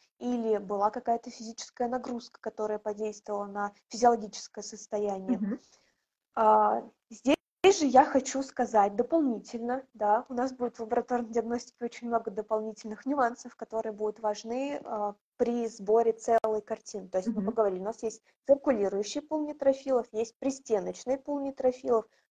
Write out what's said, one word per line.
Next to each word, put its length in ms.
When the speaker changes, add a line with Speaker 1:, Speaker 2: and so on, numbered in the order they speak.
Speaker 1:
или 380
была 340
какая-то 400
физическая 580
нагрузка, 520
которая 380
подействовала 680
на 260
физиологическое 760
состояние. 760
Speaker 2:
Мгм. 200
Speaker 1:
А, 480
здесь 240
же 80
я 180
хочу 380
сказать 520
дополнительно, 880
да, 360
у 60
нас 180
будет 240
в 40
лабораторной 500
диагностике 540
очень 240
много 220
дополнительных 760
нюансов, 520
которые 360
будут 280
важны, 640
а, 300
при 300
сборе 460
целой 480
картины. 480
То 100
есть 160
мы 60
Speaker 2:
Мгм. 20
Speaker 1:
поговорили, 380
у 40
нас 180
есть 200
циркулирующий 720
пул 240
нейтрофилов, 680
есть 260
пристеночный 800
пул 220
нейтрофилов, 640